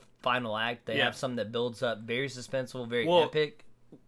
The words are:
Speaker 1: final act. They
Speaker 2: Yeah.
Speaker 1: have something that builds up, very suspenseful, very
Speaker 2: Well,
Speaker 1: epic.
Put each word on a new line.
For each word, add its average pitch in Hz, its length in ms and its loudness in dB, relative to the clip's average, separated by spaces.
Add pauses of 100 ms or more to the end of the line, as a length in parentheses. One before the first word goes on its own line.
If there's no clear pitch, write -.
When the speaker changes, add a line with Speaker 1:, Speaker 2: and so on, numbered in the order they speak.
(200)
Speaker 1:
final 123 360 0
act. 117 300 -2
They 113 120 0
Speaker 2:
Yeah. 131 80 4
Speaker 1:
have 120 100 -2
something 127 200 -4
that 110 160 -2
builds 120 300 -2
up, 113 180 0
very 120 280 -2
suspenseful, 123 600 -6
very 120 180 2
Speaker 2:
Well, 170 180 8
Speaker 1:
epic. 151 400 -2 (440)